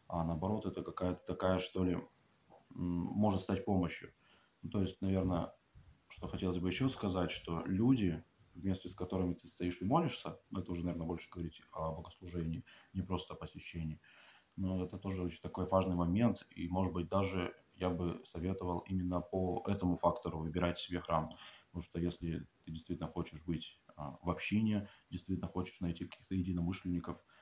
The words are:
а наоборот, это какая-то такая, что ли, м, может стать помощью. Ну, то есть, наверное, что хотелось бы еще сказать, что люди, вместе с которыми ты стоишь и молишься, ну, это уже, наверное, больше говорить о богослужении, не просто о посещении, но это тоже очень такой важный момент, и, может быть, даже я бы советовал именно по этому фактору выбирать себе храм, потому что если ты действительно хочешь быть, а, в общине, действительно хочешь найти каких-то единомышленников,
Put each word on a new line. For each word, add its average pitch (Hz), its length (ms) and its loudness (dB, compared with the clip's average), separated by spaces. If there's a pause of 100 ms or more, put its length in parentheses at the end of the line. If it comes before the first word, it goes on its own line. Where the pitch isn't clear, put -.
а 85 180 0
наоборот, 90 400 0
это 87 180 -2
какая-то 90 420 -2
такая, 92 340 2
что 92 260 0
ли, 90 80 4
м, 85 80 0 (760)
может 92 680 2
стать 95 220 0
помощью. 92 480 0 (500)
Ну, 87 60 -6
то 101 120 0
есть, 87 200 -2
наверное, 92 520 2 (560)
что - 180 -10
хотелось 90 320 0
бы 90 100 2
еще 131 200 2
сказать, 92 420 0
что 82 340 -4
люди, 101 580 4 (320)
вместе 92 340 -2
с 95 60 -12
которыми 92 400 0
ты - 140 -20
стоишь 90 320 -4
и 92 40 -4
молишься, 131 540 0 (120)
ну, 95 100 -4
это 90 100 -6
уже, 85 120 -2
наверное, 85 240 -2
больше 85 240 -6
говорить 85 300 -8 (100)
о 80 220 -4
богослужении, 82 720 -6 (280)
не 95 100 -2
просто 90 320 -4
о - 20 -18
посещении, 80 640 -8 (560)
но 92 280 0
это 98 140 -8
тоже 92 240 -2
очень 85 180 -4
такой 87 260 -2
важный 95 280 6
момент, 95 560 4
и, 87 180 -6
может 92 240 2
быть, 85 160 0
даже 95 460 2 (200)
я 90 160 2
бы 87 340 0
советовал 90 540 -2 (100)
именно 90 320 2
по 92 460 0
этому 92 300 2
фактору 82 420 2
выбирать 85 400 0
себе 90 220 -4
храм, 80 300 0 (400)
потому 87 120 -6
что - 160 -6
если 85 480 -2 (180)
ты 85 60 -8
действительно 80 380 -6
хочешь 82 360 -6
быть, - 340 -4 (180)
а, 71 260 -8
в 90 80 2
общине, 104 580 2 (220)
действительно 90 380 -4
хочешь - 320 -4
найти 85 240 -2
каких-то - 300 -8
единомышленников, 90 880 0 (180)